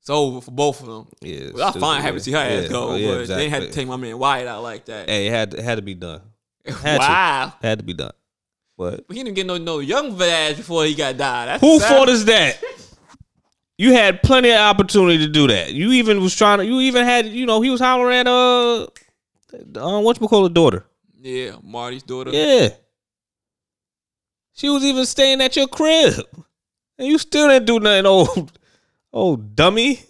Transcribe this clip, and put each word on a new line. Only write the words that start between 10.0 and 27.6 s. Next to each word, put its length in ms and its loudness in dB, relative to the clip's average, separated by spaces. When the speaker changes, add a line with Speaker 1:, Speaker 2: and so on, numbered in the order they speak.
Speaker 1:
ass 360 0
before 260 -4
he 100 -2
got 220 -4
died. 320 -6
That's 120 -4
Speaker 2:
who 200 8
Speaker 1:
sad. 80 2
Speaker 2:
fault 200 6
is 180 2
that? 360 2
You 160 6
had 280 4
plenty 300 4
of 60 4
opportunity 680 4
to 60 -4
do 160 4
that. 260 0
You 160 -2
even 300 2
was 160 -2
trying 220 4
to, 60 -2
you 180 -2
even 220 0
had, 220 0
you 180 -8
know, 160 0
he 100 0
was 100 -2
hollering 380 2
at, 100 0
uh, 560 0
uh, 20 -14
whatchamacallit 800 0
daughter. 320 2
Speaker 1:
Yeah, 440 -10
Marty's 400 -12
daughter. 260 -12
Speaker 2:
Yeah. 380 2
She 160 -6
was 160 0
even 200 0
staying 380 0
at 140 -2
your 100 2
crib. 480 2
And 120 -8
you 100 2
still 300 0
didn't 180 4